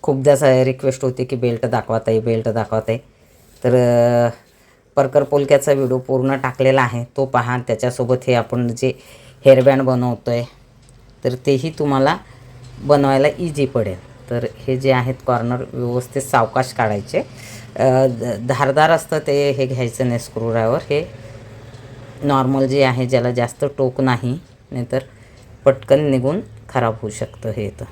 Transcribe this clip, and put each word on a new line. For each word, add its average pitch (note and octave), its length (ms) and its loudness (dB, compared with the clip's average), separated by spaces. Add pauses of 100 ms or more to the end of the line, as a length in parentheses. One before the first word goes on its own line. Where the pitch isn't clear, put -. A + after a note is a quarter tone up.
खूपदा C#3 340 4
स-, C3+ 60 -2
रिक्वेस्ट C3 640 2
होते C3 200 -2
की B2+ 120 -6
बेल्ट A#2+ 300 -2
दाखवा A2+ 320 -2
ताई, A2 220 0
बेल्ट A2+ 280 -2
दाखवा A2 320 -2
ताई. A2+ 160 -4 (680)
तर, B2 100 4
अ, A#2+ 540 4 (680)
परकर C#3 260 2
पोलक्याचा C#3+ 500 2
व्हिडिओ B2+ 260 0
पूर्ण C3+ 380 0
टाकलेला C3 460 2
आहे, A#2+ 220 -2 (120)
तो C3+ 100 0
पहा. B2 320 -2
त्याच्यासोबत B2 580 -2 (100)
हे B2+ 80 2
आपण A#2+ 340 -2
जे B2+ 240 -2 (520)
हेअरबँड C3+ 380 8
बनवतो B2 480 -2
आहे, A#2+ 140 -2 (800)
तर B2+ 100 0 (120)
तेही C#3+ 320 0
तुम्हाला C#3+ 380 0 (640)
बनवायला C#3 480 4 (100)
इझी D3 280 -2
पडेल. G2+ 640 -6
तर B2 160 -4 (120)
हे C3 180 -4
जे C3+ 160 0
आहेत B2+ 220 0 (120)
कॉर्नर B2 460 -2
व्यवस्थित B2 500 -4
सावकाश B2+ 500 0
काढायचे. G#2+ 460 -2 (580)
अ, C3 300 2
ध-, A#2 400 -4
धारदार C#3 440 2
असतं D#3+ 280 0
ते, C#3+ 320 0
हे C3 160 -2
घ्यायचं B2+ 420 -2
नाही A#2+ 120 -2
स्क्रूड्रायव्हर, A2+ 640 -2
हे - 440 -6 (960)
नॉर्मल C3+ 440 2
जे C3+ 180 2
आहे B2+ 220 0
ज्याला B2 240 2
जास्त A#2+ 340 -2 (140)
टोक C3 220 -2
नाही, B2+ 380 0 (320)
नाहीतर B2+ 280 -6 (640)
पटकन C3+ 360 2
निघून C#3+ 400 0 (280)
खराब A2+ 340 -2
होऊ G#2+ 80 -6
शकतं - 460 -10
हे G#2+ 100 -6
इथं. - 260 -12